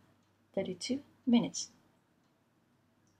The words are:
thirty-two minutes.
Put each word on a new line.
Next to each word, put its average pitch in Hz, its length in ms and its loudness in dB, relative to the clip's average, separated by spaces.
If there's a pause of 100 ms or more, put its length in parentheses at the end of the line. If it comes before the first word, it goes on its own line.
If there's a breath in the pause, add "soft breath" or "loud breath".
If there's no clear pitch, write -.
(560)
thirty-two 190 460 -4 (240)
minutes. 240 420 2 (1500)